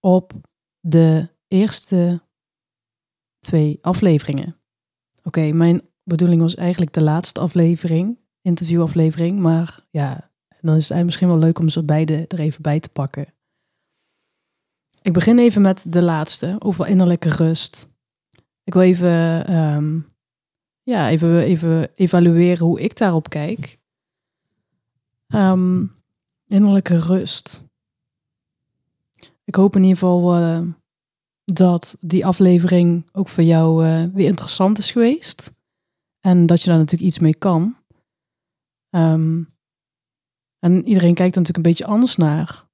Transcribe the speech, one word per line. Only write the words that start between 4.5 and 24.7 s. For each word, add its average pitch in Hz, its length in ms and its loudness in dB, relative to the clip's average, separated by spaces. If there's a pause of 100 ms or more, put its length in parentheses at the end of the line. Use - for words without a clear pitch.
Oké, 156 300 -2
mijn 170 300 2 (200)
bedoeling 175 380 2
was 165 140 0
eigenlijk 175 380 -4
de 160 100 0
laatste 156 380 -2
aflevering, 170 800 -2 (240)
interviewaflevering, 165 960 -2
maar 165 520 -2
ja, 139 400 -8 (300)
dan 160 160 0
is 156 120 0
het 175 160 -2
misschien 175 240 -2
wel 170 100 2
leuk 165 200 2
om 165 100 0
ze 156 160 -4
beide 156 420 -2
er 185 120 -10
even 151 240 -6
bij 151 180 -2
te - 80 -16
pakken. - 460 -10 (1700)
Ik 190 100 -2
begin 208 260 2
even 220 240 4
met 190 260 2
de 170 140 2
laatste, 165 560 -4
over 180 280 -4
innerlijke 175 420 2
rust. 160 600 -4 (760)
Ik 180 80 -10
wil 185 100 4
even, 170 640 2
ehm, 151 540 -2 (840)
ja, 180 280 -2
even, 165 320 2
even 165 520 -2
evalueren 175 720 2
hoe 170 140 -2
ik 208 160 -6
daarop 170 320 -2
kijk. 151 500 -10 (1500)